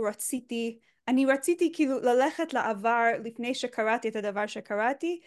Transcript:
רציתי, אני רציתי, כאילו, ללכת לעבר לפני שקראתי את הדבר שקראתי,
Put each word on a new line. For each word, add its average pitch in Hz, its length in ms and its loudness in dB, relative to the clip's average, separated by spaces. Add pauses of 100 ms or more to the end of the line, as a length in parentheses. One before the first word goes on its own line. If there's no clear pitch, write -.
רציתי, 233 720 -6 (280)
אני 254 180 4
רציתי, 311 480 2
כאילו, 269 260 0
ללכת 269 540 2
לעבר 226 520 0 (180)
לפני 233 300 -6
שקראתי 233 560 -2
את 214 60 -6
הדבר 208 320 -4
שקראתי, 247 800 -4